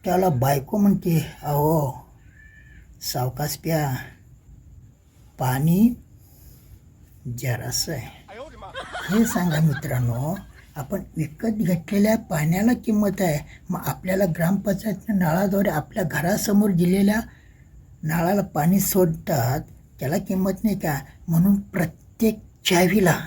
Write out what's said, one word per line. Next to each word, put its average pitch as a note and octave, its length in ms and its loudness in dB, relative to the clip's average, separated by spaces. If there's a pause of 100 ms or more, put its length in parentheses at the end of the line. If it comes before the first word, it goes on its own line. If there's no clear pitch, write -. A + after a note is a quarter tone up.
त्याला F3+ 240 2
बायको C3+ 480 -2
म्हणते, F#3 480 2 (180)
"अहो, D3 640 0 (1040)
सावकाश C3+ 440 -4
प्या, D3+ 380 -2 (1400)
पाणी D#3+ 540 2 (1400)
जरासं B2 540 -4
आहे." - 340 -12 (840)
हे A3 160 4
सांगा E3+ 340 -2
मित्रांनो, C3 760 -2 (400)
आपण D3+ 280 -8 (140)
विकत D#3+ 300 -6
घेतलेल्या G#3 680 0
पाण्याला F3+ 540 0 (140)
किंमत G#3 360 0
आहे, D#3 180 2 (300)
मग F3 160 -4
आपल्याला F#3 400 0
ग्रामपंचायतच्या G3 920 -2
नळाद्वारे F#3+ 540 2
आपल्या D#3 340 -4
घरासमोर G3+ 680 2
दिलेल्या G3 500 4 (840)
नळाला E3+ 380 0
पाणी F3 380 2
सोडतात, D#3+ 800 0 (400)
त्याला D#3 180 -2
किंमत F#3+ 460 -2
नाही G#3 160 0
का? C#3+ 200 -2 (280)
म्हणून F3 280 4
प्रत्येक G3+ 840 -2 (260)
चावीला F3+ 600 4